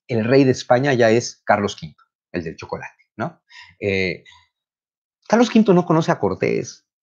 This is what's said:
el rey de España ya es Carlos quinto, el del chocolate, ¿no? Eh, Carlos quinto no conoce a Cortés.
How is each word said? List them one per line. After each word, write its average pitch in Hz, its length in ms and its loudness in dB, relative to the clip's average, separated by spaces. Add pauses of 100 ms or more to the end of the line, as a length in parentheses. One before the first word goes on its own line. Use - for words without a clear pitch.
el 113 160 -4
rey 135 220 4
de 131 60 4
España 131 420 0
ya 117 160 2
es 120 340 0
Carlos 101 320 0
quinto, - 260 -20 (300)
el 87 120 -8
del 80 120 -12
chocolate, - 600 -16
¿no? 123 240 -10 (380)
Eh, 95 440 -4 (1040)
Carlos 226 220 2
quinto 214 240 4
no 175 120 2
conoce 165 260 0
a 147 80 -4
Cortés. - 680 -4 (160)